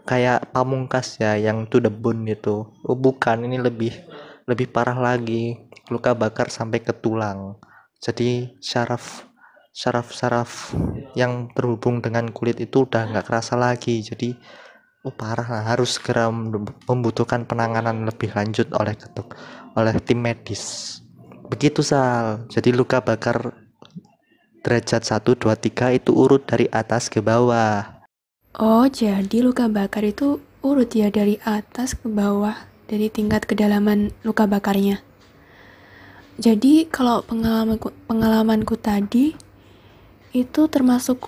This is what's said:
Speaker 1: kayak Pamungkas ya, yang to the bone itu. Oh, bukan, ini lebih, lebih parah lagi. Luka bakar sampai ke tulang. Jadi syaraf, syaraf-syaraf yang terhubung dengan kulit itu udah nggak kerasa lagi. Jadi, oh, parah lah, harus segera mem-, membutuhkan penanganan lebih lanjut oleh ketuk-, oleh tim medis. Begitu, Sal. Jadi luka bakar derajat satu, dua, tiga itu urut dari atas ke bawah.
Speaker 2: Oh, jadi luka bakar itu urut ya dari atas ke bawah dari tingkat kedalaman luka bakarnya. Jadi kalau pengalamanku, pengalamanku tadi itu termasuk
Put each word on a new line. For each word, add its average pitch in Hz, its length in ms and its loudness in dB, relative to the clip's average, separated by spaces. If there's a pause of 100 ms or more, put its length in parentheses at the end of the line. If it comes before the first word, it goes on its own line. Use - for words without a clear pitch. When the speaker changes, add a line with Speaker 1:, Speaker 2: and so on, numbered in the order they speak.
Speaker 1:
kayak 123 480 0
Pamungkas 131 640 -2
ya, 107 240 0
yang 107 320 -2
to 127 80 4
the 113 80 4
bone 113 400 -4
itu. 107 400 -4 (160)
Oh, 127 100 -2
bukan, 123 540 2
ini 127 80 -4
lebih, 117 400 -2 (480)
lebih 123 240 -2
parah 123 320 0
lagi. 117 560 -2 (320)
Luka 120 240 0
bakar 113 400 -2
sampai 117 320 -4
ke 117 80 -2
tulang. 104 640 -4 (440)
Jadi 123 600 -4
syaraf, - 680 -6 (440)
syaraf-syaraf 120 1000 -4 (460)
yang 123 340 -2
terhubung 120 480 -2
dengan 117 320 -2
kulit 117 300 -2
itu 127 260 2
udah 113 240 -2
nggak 101 160 -4
kerasa 117 300 -2
lagi. 123 420 0
Jadi, 117 320 -6 (720)
oh, 131 80 -8
parah 117 320 -6
lah, 113 200 -6 (100)
harus 123 260 0
segera 117 320 0
mem-, 110 380 -4 (180)
membutuhkan 120 560 0
penanganan 113 640 -2
lebih 110 240 -4
lanjut 107 400 -2
oleh 104 240 -2
ketuk-, - 400 -14 (400)
oleh 113 240 2
tim 120 220 0
medis. - 800 -8 (500)
Begitu, 147 320 0
Sal. 117 640 0
Jadi 123 240 2
luka 123 320 2
bakar 120 480 -2 (1120)
derajat 117 400 0
satu, 117 320 2
dua, 110 240 2
tiga 120 320 0
itu 127 220 2
urut 135 340 6
dari 120 240 2
atas 113 400 -2
ke 113 80 -2
bawah. 113 800 2 (560)
Speaker 2:
Oh, 226 320 4
jadi 208 560 0
luka 247 240 2
bakar 208 380 -2
itu 285 340 0 (240)
urut 269 300 2
ya 208 180 2
dari 208 320 2
atas 226 540 -4
ke - 100 -10
bawah 202 480 0 (320)
dari 214 240 -2
tingkat 214 320 0
kedalaman 208 680 2 (120)
luka 214 240 2
bakarnya. 202 560 2 (1300)
Jadi 262 560 4
kalau 240 320 2
pengalamanku, 220 720 -2 (160)
pengalamanku 220 720 2
tadi 220 560 2 (960)
itu 254 320 0
termasuk 254 640 2